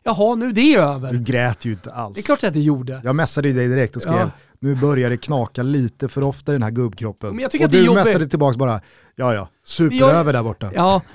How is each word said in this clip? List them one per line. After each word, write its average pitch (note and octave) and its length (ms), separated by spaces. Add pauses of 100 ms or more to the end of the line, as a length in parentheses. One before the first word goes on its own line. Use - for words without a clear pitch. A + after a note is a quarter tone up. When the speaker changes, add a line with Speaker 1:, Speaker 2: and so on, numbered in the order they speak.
Speaker 1:
"Jaha, A3 320
nu A#3 140
är A#3 40
det C4 220
över." C#3 380
Speaker 2:
Du B2 100
grät B2 420
ju A#2 60
inte G2 220
alls. A2 220
Speaker 1:
Det G#3 60
är - 20
klart C#4+ 200
att F3+ 120
jag D3+ 80
gjorde. C3 400
Speaker 2:
Jag C3 120
messade C#3+ 320
ju C#3 60
dig B2 140
direkt B2+ 280
och A#2 60
skrev, E3 140
Speaker 1:
Ja. D3+ 160 (280)
Speaker 2:
"Nu C#3 160
börjar B2+ 340
det A#2+ 80
knaka B2 460
lite C3+ 460
för C#3 140
ofta C#3 280
i C#3+ 40
den B2 80
här A2 80
gubbkroppen." A2 580
Speaker 1:
Men A3 100
jag C4 120
tycker C#4+ 140
Speaker 2:
Och - 20
Speaker 1:
att D3 40
det F3+ 60
är F#3 40
Speaker 2:
du F3+ 60
Speaker 1:
jobbigt. F#3+ 180
Speaker 2:
messade F3+ 240
tillbaks C#3+ 280
bara, B2+ 140
"Ja, G#2+ 100 (340)
ja, C3 180
Speaker 1:
Men G#2+ 40
jag F#2+ 100 (440)
Speaker 2:
superöver D3 420
där A#2+ 100
borta." G#2+ 320
Speaker 1:
Ja, F#3 260 (140)